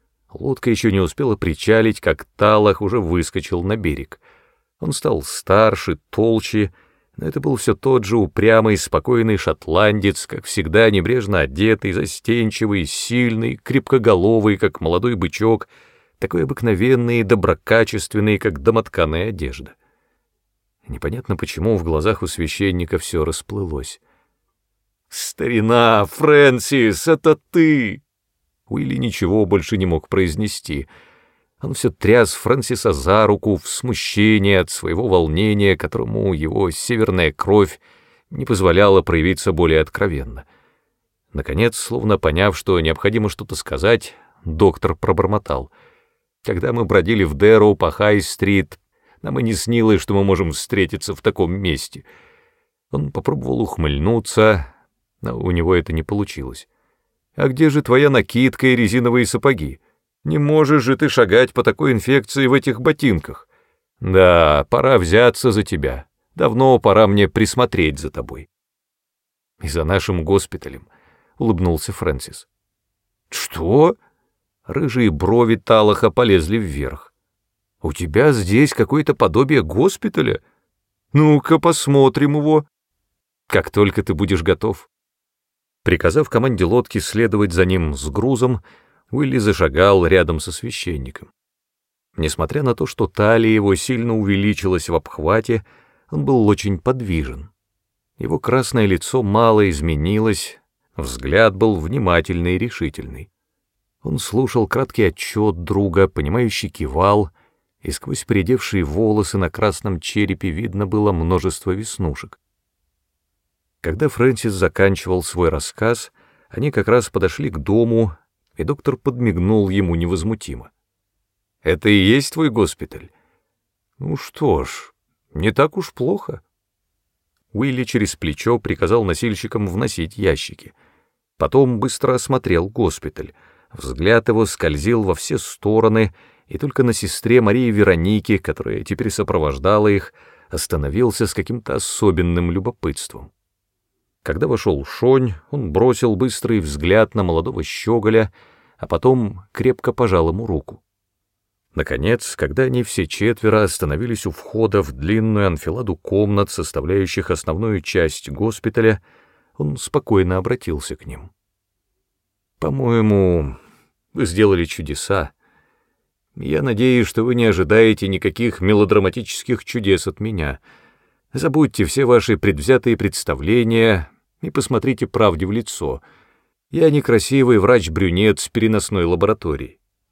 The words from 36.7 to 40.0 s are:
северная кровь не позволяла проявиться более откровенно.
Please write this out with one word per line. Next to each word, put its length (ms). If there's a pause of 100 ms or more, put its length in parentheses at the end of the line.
северная 600
кровь 480 (500)
не 140
позволяла 580
проявиться 500
более 280
откровенно. 640 (880)